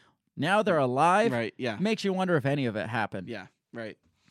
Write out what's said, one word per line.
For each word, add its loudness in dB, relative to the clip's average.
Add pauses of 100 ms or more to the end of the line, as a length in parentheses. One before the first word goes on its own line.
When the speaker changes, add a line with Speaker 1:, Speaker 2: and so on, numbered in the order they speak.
(360)
Speaker 1:
now 2
they're 2
alive, 4
Speaker 2:
Right, -2
yeah. -4
Speaker 1:
makes -2
you 0
wonder 0
if 0
any 0
of -2
it -4
happened. -4
Speaker 2:
Yeah, -10 (240)
right. -12 (340)